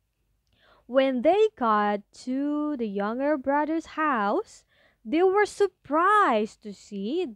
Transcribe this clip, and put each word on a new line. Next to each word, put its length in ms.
When 320
they 320
got 480
to 520
the 120
younger 480
brother's 560
house, 720
they 160
were 240
surprised 1200
to 80
see 640